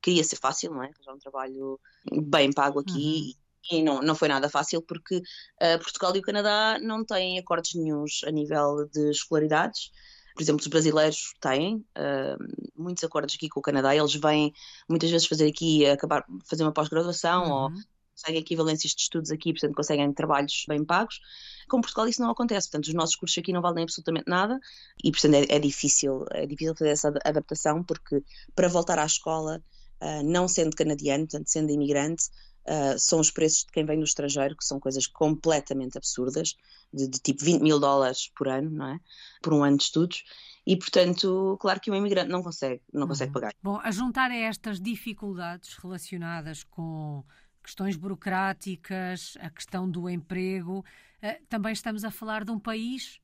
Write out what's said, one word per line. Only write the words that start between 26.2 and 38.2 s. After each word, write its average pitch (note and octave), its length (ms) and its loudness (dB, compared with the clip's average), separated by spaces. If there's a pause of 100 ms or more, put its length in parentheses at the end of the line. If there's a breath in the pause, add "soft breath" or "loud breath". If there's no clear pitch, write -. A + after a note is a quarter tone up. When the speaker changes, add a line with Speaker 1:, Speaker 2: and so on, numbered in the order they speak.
Speaker 1:
é D3+ 160 -4
difícil D#3 300 -4
fazer D3+ 140 2
essa D3 180 2
ad-, D3 160 0
adaptação D3+ 580 0
porque D3 400 -2 (320 loud breath)
para - 140 4
voltar E3+ 300 2
à D3+ 80 2
escola, D#3+ 560 -2 (400 soft breath)
ah, D3+ 200 -4
não F3 260 4
sendo D#3+ 280 2
canadiano, D3+ 500 0
portanto D3+ 220 -8
sendo D#3 240 0
imigrante, D3 520 0 (420 soft breath)
ah, C#3+ 320 0
são E3 220 4
os D#3 100 4
preços D#3 340 2
de - 80 -16
quem D#3 140 0
vem D#3 120 0
do D#3 60 0
estrangeiro, C#3+ 520 -2
que - 80 -10
são C#3 160 -4
coisas C3+ 260 -2
completamente D3+ 920 0
absurdas, C#3 580 -2 (360 soft breath)
de, C3+ 160 -2
de C3 120 -6
tipo C#3+ 240 -2
vinte D#3+ 180 6
mil D3+ 160 6
dólares C#3 560 2